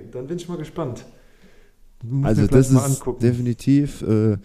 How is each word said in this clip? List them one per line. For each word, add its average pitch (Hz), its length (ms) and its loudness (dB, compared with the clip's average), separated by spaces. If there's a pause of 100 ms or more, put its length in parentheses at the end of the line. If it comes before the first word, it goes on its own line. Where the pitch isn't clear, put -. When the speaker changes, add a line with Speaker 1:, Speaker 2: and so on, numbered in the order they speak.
(100)
Speaker 1:
Dann 131 160 -12
bin 170 120 -8
ich 170 100 -12
mal 175 100 -8
gespannt. 151 460 -10 (1000)
Muss 135 240 -2
Speaker 2:
Also 107 160 4
Speaker 1:
mir 98 60 4
vielleicht 131 180 6
Speaker 2:
das 127 60 0
Speaker 1:
mal 135 140 4
Speaker 2:
ist 135 140 0
Speaker 1:
angucken. 123 200 -6
Speaker 2:
definitiv, 123 840 0
äh, 107 420 2